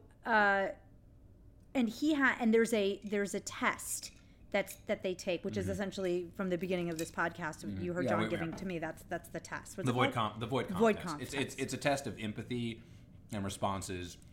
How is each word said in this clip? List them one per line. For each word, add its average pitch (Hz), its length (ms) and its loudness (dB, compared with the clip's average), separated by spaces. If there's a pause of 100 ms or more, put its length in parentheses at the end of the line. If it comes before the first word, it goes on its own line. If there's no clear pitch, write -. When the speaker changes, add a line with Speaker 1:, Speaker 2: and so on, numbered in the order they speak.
(260)
Speaker 1:
uh, 214 420 4 (1080)
and 233 160 4
he 302 240 2
ha-, 277 260 6
and 220 140 6
there's 226 200 6
a, 202 300 2
there's 202 320 0
a 202 40 -2
test - 720 -4 (400)
that's, 196 240 0 (120)
that 202 160 -2
they 185 100 0
take, 175 320 -2
which 208 120 -2
is 190 80 0
Speaker 2:
Mm-hmm. 190 80 0
Speaker 1:
essentially 180 640 -2
from 190 140 -2
the 180 80 2
beginning 175 320 0
of 165 80 -4
this 160 140 -4
podcast, 170 540 -4
Speaker 2:
Mm-hmm. - 180 -4
Speaker 1:
you 175 100 -2
heard 170 120 0
Speaker 2:
Yeah, - 60 2
Speaker 1:
John 170 120 4
Speaker 2:
we, 165 60 0
Speaker 1:
giving 165 220 -2
Speaker 2:
yeah. 151 40 -8
Speaker 1:
to 180 100 -8
me. 180 140 -4
That's, 160 300 -6
that's 170 200 -6
the 165 100 -8
test. - 380 -10
What's - 100 -2
Speaker 2:
The 131 40 4
Speaker 1:
it 120 40 0
Speaker 2:
void 123 180 4
Speaker 1:
called? 110 180 0
Speaker 2:
com-, - 80 -10
the 117 80 -4
void 123 220 -2
com 180 100 -4
Speaker 1:
Void 220 160 6
Speaker 2:
test. - 120 -6
Speaker 1:
com 151 140 -4
Speaker 2:
It's, 123 120 -6
Speaker 1:
test. 139 120 0
Speaker 2:
it's, - 100 -8
it's 131 180 -4
a 127 40 -2
test 139 300 2
of 92 120 -6
empathy 113 640 -4 (520)
and 101 100 -2
responses. 95 760 -4 (160)